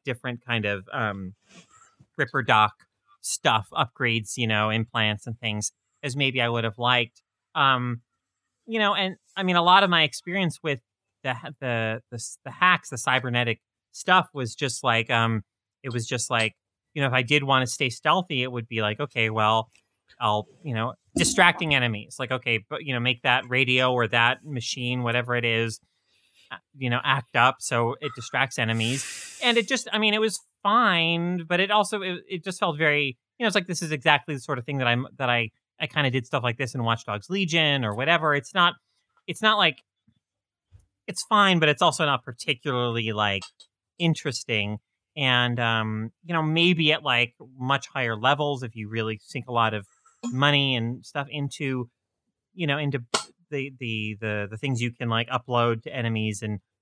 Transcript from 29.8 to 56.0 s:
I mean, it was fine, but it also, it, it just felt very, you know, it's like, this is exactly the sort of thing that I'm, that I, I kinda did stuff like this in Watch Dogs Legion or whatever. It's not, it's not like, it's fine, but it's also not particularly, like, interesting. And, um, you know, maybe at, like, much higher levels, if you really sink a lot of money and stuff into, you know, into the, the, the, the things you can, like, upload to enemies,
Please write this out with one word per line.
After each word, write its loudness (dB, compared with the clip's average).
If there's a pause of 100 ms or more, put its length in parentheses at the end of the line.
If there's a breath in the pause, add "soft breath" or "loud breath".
I -2
mean, 2
it 0
was 0 (240)
fine, 2
but 2
it 0
also, 2
it, -6
it -10
just -8
felt 0
very, 2 (220)
you -2
know, 2
it's 2
like, 0
this -6
is -4
exactly 2
the -6
sort -4
of -8
thing -4
that 0
I'm, 2 (120)
that 0
I, 0 (300)
I -4
kinda 0
did -2
stuff -2
like -2
this -4
in -4
Watch 0
Dogs -8
Legion 2
or -2
whatever. 2
It's -4
not, 2 (520)
it's -8
not 2
like, 2 (1200)
it's -8
fine, 6
but 6
it's 2
also 4
not 0
particularly, -2
like, 0 (560)
interesting. -2 (380)
And, 2
um, -2 (140)
you -8
know, 0
maybe 4
at, 0
like, 0 (220)
much -2
higher -2
levels, 0
if -10
you -8
really -4
sink -12
a -8
lot 2
of -8 (380)
money 2
and -4
stuff -8
into, -6 (640)
you -4
know, 0
into -2 (500)
the, -6
the, -6
the, -4
the -12
things -4
you -2
can, -6
like, 0
upload 0
to -10
enemies, -2